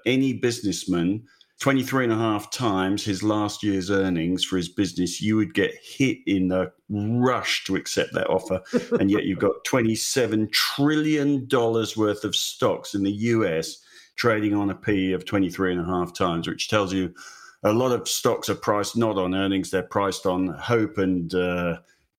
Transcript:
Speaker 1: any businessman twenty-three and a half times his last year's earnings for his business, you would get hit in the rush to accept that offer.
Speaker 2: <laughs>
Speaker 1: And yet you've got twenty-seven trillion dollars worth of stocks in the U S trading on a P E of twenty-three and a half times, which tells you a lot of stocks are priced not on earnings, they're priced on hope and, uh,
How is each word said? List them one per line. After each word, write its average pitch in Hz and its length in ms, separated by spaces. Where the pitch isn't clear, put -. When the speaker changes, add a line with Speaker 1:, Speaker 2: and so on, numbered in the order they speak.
Speaker 1:
any 131 280
businessman 101 920
twenty-three 131 420
and 117 80
a 110 60
half 110 340
times 98 540
his 98 180
last 104 400
year's 98 260
earnings 90 540
for 92 140
his 85 100
business, 87 540
you 107 160
would 101 160
get 98 280
hit - 440
in 92 240
the 92 240
rush 113 760
to 95 120
accept - 360
that - 140
offer. - 340
Speaker 2:
<laughs> - 200
Speaker 1:
And 101 100
yet 101 140
you've 90 160
got 98 240
twenty-seven 110 880
trillion 143 960
dollars 113 480
worth 107 300
of 95 100
stocks - 600
in 98 80
the 98 80
U 110 360
S 82 300
trading 107 360
on 104 160
a 92 60
P 95 360
E - 20
of 90 100
twenty-three 95 480
and 87 80
a 85 60
half 90 280
times, 85 360
which - 180
tells 101 240
you 92 220
a 104 60
lot 123 220
of - 160
stocks - 400
are - 60
priced 104 420
not 110 200
on 92 160
earnings, 95 380
they're 92 100
priced 98 440
on 92 240
hope 110 480
and, 90 360
uh, 90 440